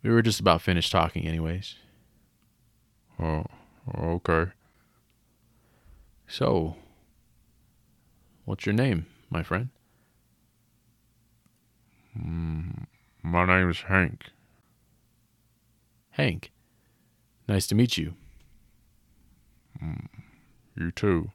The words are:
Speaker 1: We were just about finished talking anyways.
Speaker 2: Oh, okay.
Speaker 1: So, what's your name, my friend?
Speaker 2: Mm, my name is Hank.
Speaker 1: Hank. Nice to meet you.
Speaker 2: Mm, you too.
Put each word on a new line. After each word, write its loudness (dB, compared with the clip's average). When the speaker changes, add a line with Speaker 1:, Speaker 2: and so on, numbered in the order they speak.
Speaker 1:
We 0
were 6
just 2
about 4
finished 0
talking 0
anyways. -4
Speaker 2:
Oh, -2
okay. 0
Speaker 1:
So, -2
what's -6
your 0
name, 0
my -2
friend? -4
Speaker 2:
Mm, -6
my 2
name 6
is -6
Hank. 0
Speaker 1:
Hank. -2
Nice 2
to -2
meet 4
you. -4
Speaker 2:
Mm, -8
you -4
too. 0